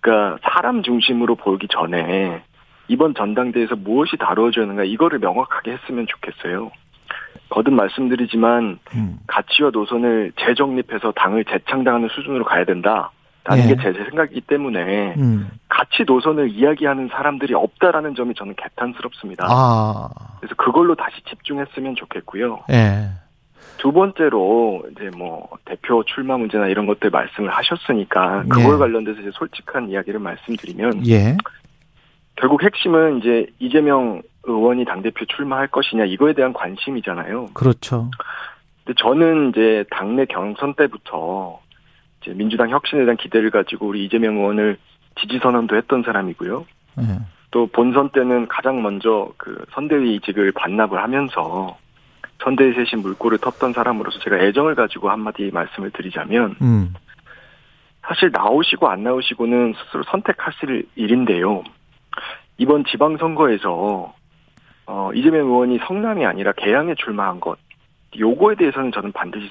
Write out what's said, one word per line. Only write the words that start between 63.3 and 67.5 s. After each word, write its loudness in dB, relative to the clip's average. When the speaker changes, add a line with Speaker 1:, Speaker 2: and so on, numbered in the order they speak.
Speaker 1:
어, -6
이재명 4
의원이 4
성남이 -2
아니라 -2
개항에 0
출마한 -4
것, -6